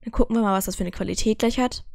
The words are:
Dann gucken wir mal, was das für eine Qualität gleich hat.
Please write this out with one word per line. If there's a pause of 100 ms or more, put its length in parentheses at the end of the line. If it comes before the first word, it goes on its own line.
Dann
gucken
wir
mal,
was
das
für
eine
Qualität
gleich
hat. (100)